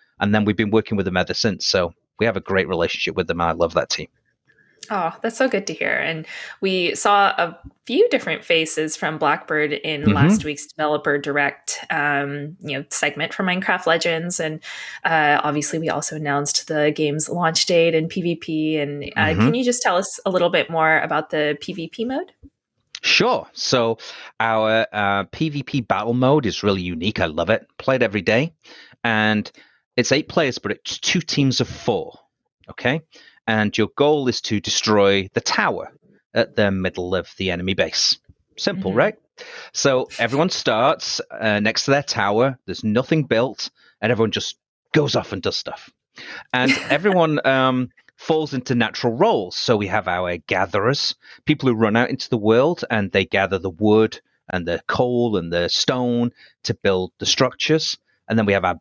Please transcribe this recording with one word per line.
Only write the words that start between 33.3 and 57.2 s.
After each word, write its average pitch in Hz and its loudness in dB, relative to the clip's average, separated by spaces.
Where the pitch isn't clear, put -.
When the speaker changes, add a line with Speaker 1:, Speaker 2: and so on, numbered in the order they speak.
Speaker 1:
And 107 2
your 107 2
goal 143 2
is 120 -2
to 107 -2
destroy 98 2
the - 0
tower 143 -2
at - 0
the 104 2
middle 92 -4
of 87 -2
the 92 -2
enemy 90 -2
base. - 0
Simple, 95 -4
Speaker 2:
Mm-hmm. 101 -2
Speaker 1:
right? 190 2
So 131 0
everyone 135 0
starts, - 0
uh, 104 0
next 107 0
to 143 2
their 143 4
tower. 117 0
There's - -8
nothing 127 2
built, 117 0
and 110 2
everyone 110 2
just - -6
goes 143 2
off 110 -4
and 95 -8
does 98 -2
stuff. - -12
And 127 2
Speaker 2:
<laughs> - -2
Speaker 1:
everyone, 160 2
um, 131 2
falls 156 0
into 131 -2
natural 117 0
roles. 131 2
So 117 2
we 101 0
have 95 0
our 90 -2
gatherers, 98 0
people 143 2
who 117 4
run 110 2
out 120 2
into - -8
the 123 0
world 120 4
and 104 -2
they 98 2
gather 95 0
the 95 -4
wood 107 4
and 90 -4
the 85 -2
coal 120 0
and 85 -4
the 87 2
stone 123 0
to - -2
build 92 -2
the - -6